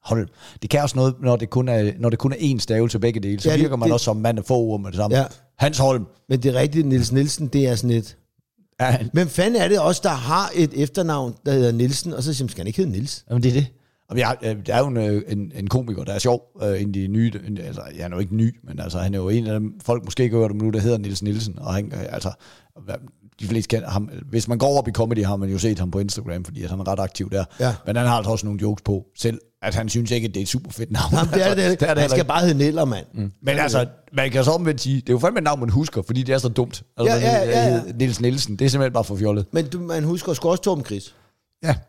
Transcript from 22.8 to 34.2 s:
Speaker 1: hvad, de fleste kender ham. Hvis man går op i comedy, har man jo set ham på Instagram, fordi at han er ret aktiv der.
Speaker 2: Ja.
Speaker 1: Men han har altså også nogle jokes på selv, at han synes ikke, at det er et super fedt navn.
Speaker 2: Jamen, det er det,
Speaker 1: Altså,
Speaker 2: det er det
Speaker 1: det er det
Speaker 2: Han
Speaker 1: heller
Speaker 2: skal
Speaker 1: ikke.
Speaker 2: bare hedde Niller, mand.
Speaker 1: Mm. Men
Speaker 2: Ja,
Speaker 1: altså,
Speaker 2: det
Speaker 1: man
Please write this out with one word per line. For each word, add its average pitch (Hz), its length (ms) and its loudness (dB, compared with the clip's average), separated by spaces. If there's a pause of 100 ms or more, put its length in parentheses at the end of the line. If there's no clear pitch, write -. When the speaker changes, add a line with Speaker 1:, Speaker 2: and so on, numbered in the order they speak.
Speaker 1:
hvad, 101 100 -8 (440)
de 104 80 -8
fleste 113 280 0
kender 92 140 -6
ham. 101 200 -4 (200)
Hvis 110 180 -2
man 120 100 -2
går 139 200 2
op 123 100 0
i 113 40 -4
comedy, 113 340 0
har 101 100 0
man 98 140 -4
jo 98 80 -2
set 104 220 0
ham 90 120 -2
på 98 80 -2
Instagram, 90 460 -6
fordi 85 180 -12
at 90 60 -8
han 95 100 -6
er 92 80 -6
ret 95 120 -2
aktiv 95 320 -6
der. 98 140 -2 (140)
Speaker 2:
Ja. 123 140 0 (120)
Speaker 1:
Men 107 100 -4
han 120 120 2
har 120 60 4
altså 110 180 0
også 107 140 -2
nogle 101 160 -4
jokes 104 200 -2
på 98 240 -2 (120)
selv, 113 220 -2 (220)
at 104 140 -4
han 113 140 -2
synes 117 220 -2
ikke, 117 160 -2
at 95 60 -6
det 98 60 -4
er - 20 -2
et 98 80 -4
super - 220 -4
fedt 117 200 -8
navn. - 220 0
Speaker 2:
Jamen, 165 200 2
det 190 120 2
er 196 100 2
det, 190 60 2
Speaker 1:
Altså, - 0 -
Speaker 2:
det 185 40 2
er 180 40 4
det 180 100 0
Speaker 1:
det 190 60 4
er - 20 0
det - 0 -
Speaker 2:
Han 151 100 2
Speaker 1:
heller 147 120 4
Speaker 2:
skal 131 100 4
Speaker 1:
ikke. 151 80 0
Speaker 2:
bare 156 140 2
hedde 170 160 4
Niller, 151 280 2
mand. 107 280 -4
Speaker 1:
Mm. 110 60 -8 (220)
Men 139 140 0
Speaker 2:
Ja, 151 80 2
Speaker 1:
altså, 131 160 2
Speaker 2:
det 123 100 0 (240)
Speaker 1:
man 135 180 0